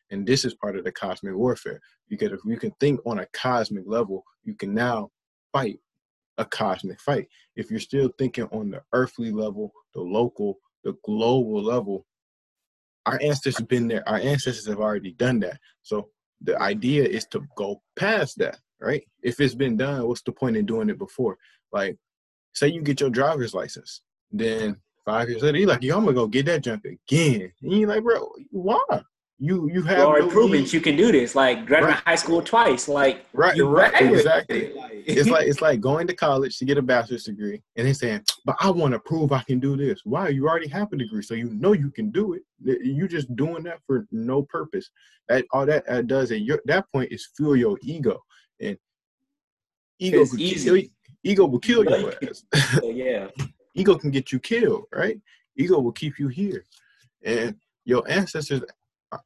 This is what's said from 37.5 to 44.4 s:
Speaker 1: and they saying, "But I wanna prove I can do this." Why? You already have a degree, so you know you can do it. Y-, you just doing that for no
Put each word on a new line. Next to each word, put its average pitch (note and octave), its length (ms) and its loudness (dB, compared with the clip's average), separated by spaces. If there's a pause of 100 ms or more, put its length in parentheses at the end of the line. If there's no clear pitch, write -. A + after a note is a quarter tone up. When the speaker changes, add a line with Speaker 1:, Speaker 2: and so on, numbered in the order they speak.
Speaker 1:
and A#2 120 0
they C#3 60 4
saying, A2 300 -2 (220)
"But - 140 -2
I G3 100 2
wanna D3+ 300 0
prove D#3+ 320 0
I C3+ 120 0
can B2+ 180 0
do C#3 160 0
this." C3+ 260 -2
Why? D#3 240 -4
You C#3 220 0
already D#3+ 180 -2
have G3 240 -6
a D3+ 60 -6
degree, G#2+ 260 -6
so - 120 -8
you A#2 160 -6
know B2+ 200 2
you C#3+ 180 2
can A2 220 -6
do F#3+ 220 -2
it. F3 100 -10 (200)
Y-, B2+ 200 0
you C#3 240 -2
just C#3+ 300 -6
doing D#3+ 260 -4
that E3+ 240 -12
for B2 240 -2
no B2 320 -2